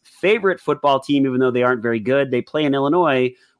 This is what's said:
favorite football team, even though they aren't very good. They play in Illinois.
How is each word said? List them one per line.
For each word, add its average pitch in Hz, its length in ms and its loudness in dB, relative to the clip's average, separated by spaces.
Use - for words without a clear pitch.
favorite 196 580 -2
football 143 380 0
team, 139 280 0
even 127 120 -2
though 127 120 2
they 123 120 0
aren't 123 200 0
very 117 180 -2
good. 135 300 -2
They 123 120 -2
play 151 220 -4
in 139 100 0
Illinois. 139 600 0